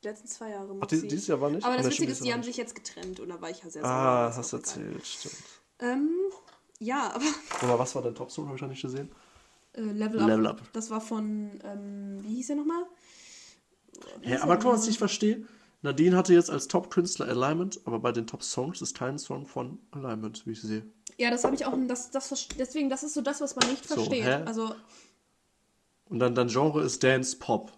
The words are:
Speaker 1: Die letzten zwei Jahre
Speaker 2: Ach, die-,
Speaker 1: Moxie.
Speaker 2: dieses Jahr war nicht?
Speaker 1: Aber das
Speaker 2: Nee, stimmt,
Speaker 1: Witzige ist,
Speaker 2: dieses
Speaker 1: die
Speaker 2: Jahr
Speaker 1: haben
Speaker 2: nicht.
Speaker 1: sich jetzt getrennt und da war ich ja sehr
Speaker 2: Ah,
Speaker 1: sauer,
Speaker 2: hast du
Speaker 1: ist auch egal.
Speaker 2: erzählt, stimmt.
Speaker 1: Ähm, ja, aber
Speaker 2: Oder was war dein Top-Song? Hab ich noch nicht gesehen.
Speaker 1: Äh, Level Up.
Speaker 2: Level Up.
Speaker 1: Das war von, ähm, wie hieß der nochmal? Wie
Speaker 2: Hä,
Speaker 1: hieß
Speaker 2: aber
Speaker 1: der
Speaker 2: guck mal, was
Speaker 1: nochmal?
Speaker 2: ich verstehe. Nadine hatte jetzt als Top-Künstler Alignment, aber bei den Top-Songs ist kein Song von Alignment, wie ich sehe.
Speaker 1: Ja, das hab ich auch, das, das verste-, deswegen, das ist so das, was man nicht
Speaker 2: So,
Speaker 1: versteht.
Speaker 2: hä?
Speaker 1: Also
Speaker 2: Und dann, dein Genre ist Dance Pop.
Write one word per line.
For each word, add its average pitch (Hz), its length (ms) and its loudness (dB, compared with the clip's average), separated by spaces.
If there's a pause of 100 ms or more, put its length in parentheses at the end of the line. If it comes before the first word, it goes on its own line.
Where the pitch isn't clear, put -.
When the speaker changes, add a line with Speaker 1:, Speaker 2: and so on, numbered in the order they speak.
Speaker 1:
Die 214 60 -8
letzten 208 220 -12
zwei 220 220 -10
Jahre 196 280 -10
Speaker 2:
Ach, 196 80 -2
die-, 156 80 0
Speaker 1:
Moxie. 165 140 0
Speaker 2:
dieses - 180 -4
Jahr 143 140 2
war 147 80 2
nicht? 196 160 0
Speaker 1:
Aber 247 100 2
das 247 120 2
Speaker 2:
Nee, 269 40 4
stimmt, 294 160 2
Speaker 1:
Witzige - 60 0
ist, - 60 -4
Speaker 2:
dieses - 40 -6
Speaker 1:
die 247 60 0
Speaker 2:
Jahr 233 60 2
Speaker 1:
haben - 40 -2
Speaker 2:
nicht. 226 80 -6
Speaker 1:
sich 247 100 -6
jetzt - 180 -8
getrennt 185 440 -10
und 196 80 -10
da 175 140 -10
war 170 80 -8
ich 170 120 -10
ja 175 80 -14
sehr 151 140 -10
Speaker 2:
Ah, 127 480 4
Speaker 1:
sauer, 117 60 -8
Speaker 2:
hast 120 160 -6
du 120 40 -4
Speaker 1:
ist - 120 -8
auch - 80 -8
egal. 104 160 -8
Speaker 2:
erzählt, - 140 -12
stimmt. - 280 -12 (440)
Speaker 1:
Ähm, 262 300 0 (720)
ja, 240 340 -2
aber 262 120 -2 (400)
Speaker 2:
Oder 120 140 6
was 123 160 0
war 131 60 -2
dein 113 140 -2
Top-Song? 143 320 -8
Hab 135 80 -8
ich 127 60 -8
noch 135 80 -6
nicht 135 120 -10
gesehen. 135 300 -6 (640)
Speaker 1:
Äh, 233 80 -10
Level 214 400 0
Up. - 80 8
Speaker 2:
Level - 180 6
Up. - 140 -2 (100)
Speaker 1:
Das 226 180 -6
war 220 120 -4
von, 214 640 -4
ähm, 202 560 -10
wie 214 140 -6
hieß 254 120 -6
der 294 80 0
nochmal? 330 300 0 (1400)
Wie - 80 -8
Speaker 2:
Hä, - 60 2
Speaker 1:
hieß 131 80 0
Speaker 2:
aber 175 100 6
Speaker 1:
der 196 40 6
Speaker 2:
guck 214 100 2
mal, 247 40 8
was 226 100 6
Speaker 1:
nochmal? 220 100 0
Speaker 2:
ich 214 60 0
verstehe. 214 480 2 (360)
Nadine 156 360 6
hatte 185 160 8
jetzt 175 160 10
als 147 180 -2
Top-Künstler - 600 0
Alignment, 151 580 0
aber 117 140 -2
bei 120 120 2
den 113 160 0
Top-Songs - 540 -4
ist - 160 -6
kein 131 200 -2
Song 139 300 -8
von 127 320 -6 (120)
Alignment, 110 540 -6
wie 113 60 -6
ich 110 100 -8
sehe. 107 240 -4 (320)
Speaker 1:
Ja, 240 140 2
das 247 140 0
hab 269 80 4
ich 277 120 -2
auch, 262 80 -2 (140)
das, 247 240 -6
das 269 160 -4
verste-, - 300 -8
deswegen, 269 320 -2
das 262 140 -4
ist 294 100 -8
so 294 80 -2
das, 285 180 -2
was 285 160 -4
man 240 140 4
nicht 269 180 -4
Speaker 2:
So, 311 80 -2
Speaker 1:
versteht. 240 300 0
Speaker 2:
hä? 139 200 2
Speaker 1:
Also 220 300 -4 (1300)
Speaker 2:
Und 117 100 -2
dann, 123 160 4
dein 123 140 4
Genre 147 320 4
ist - 220 0
Dance 131 340 4
Pop. - 400 -2